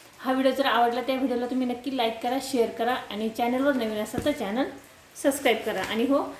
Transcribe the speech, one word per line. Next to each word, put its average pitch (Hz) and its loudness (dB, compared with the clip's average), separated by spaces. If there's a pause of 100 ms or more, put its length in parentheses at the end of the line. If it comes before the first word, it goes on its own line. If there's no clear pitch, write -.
(180)
हा 254 -2
व्हिडिओ 262 4
जर 262 2
आवडला, 240 2
त्या 262 -2
व्हिडिओला 247 0
तुम्ही 254 0
नक्की 254 -4
लाईक 226 0
करा, 247 0
शेअर 226 2
करा 240 0 (160)
आणि 214 -2
चॅनलवर 254 2
नवीन 220 -2
असाल 220 -4
तर 302 2
चॅनल 240 0 (580)
सबस्क्राईब 269 2 (100)
करा. 202 -2
आणि 208 -2
हो, 277 4 (220)